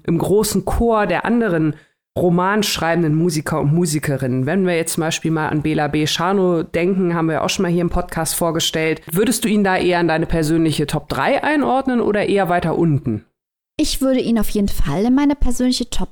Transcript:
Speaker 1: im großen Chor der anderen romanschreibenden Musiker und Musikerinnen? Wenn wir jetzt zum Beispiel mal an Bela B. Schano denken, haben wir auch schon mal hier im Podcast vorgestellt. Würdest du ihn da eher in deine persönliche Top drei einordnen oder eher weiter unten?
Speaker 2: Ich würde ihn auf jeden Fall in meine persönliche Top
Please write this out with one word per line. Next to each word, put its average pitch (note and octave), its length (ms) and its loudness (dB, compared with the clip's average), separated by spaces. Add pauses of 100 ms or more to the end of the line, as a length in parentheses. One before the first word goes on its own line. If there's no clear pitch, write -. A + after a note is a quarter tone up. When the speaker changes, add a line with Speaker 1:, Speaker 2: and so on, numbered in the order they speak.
Speaker 1:
im E3+ 140 0
großen F#3+ 460 2
Chor A3 420 2
der E3+ 180 -2
anderen E3+ 500 0 (420)
romanschreibenden F3 1000 0
Musiker D#3+ 460 0
und D3 120 2
Musikerinnen? C#3 720 0
Wenn F#3 200 0
wir F3 100 0
jetzt E3 180 -2
zum E3+ 80 -2
Beispiel D#3+ 300 -2
mal D#3 180 -2
an D#3 120 -2
Bela D3+ 260 0
B. D3+ 200 0
Schano F3+ 560 0
denken, F3 520 0
haben E3 140 0
wir D3+ 140 -2
auch C#3 60 -2
schon - 140 -2
mal F3 80 0
hier F3 100 2
im E3+ 80 0
Podcast E3+ 460 -4
vorgestellt. D#3+ 680 -2 (100)
Würdest A3 340 0
du - 40 0
ihn G#3 140 2
da F#3 140 2
eher F3 240 2
in E3+ 60 0
deine D#3+ 180 0
persönliche D#3+ 640 0
Top - 220 -4
drei C#3+ 340 0
einordnen B3+ 580 0
oder G#3 260 0
eher F#3+ 220 0
weiter F3 280 0
unten? C3+ 480 0 (520)
Speaker 2:
Ich - 240 -2
würde C4 200 2
ihn A3+ 180 0
auf G#3 100 0
jeden G3+ 200 0
Fall D#3+ 360 0
in B3+ 100 2
meine C#4+ 200 2
persönliche B3 540 0
Top - 220 0